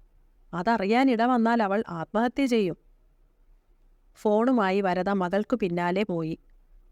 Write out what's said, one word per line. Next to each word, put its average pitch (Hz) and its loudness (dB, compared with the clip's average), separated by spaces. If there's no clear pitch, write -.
അതറിയാനിട 220 0
വന്നാൽ 233 2
അവൾ 196 0
ആത്മഹത്യ 214 -2
ചെയ്യും. 214 0
ഫോണുമായി 214 2
വരദ 185 0
മകൾക്കു 196 -2
പിന്നാലെ 175 -2
പോയി. 165 -6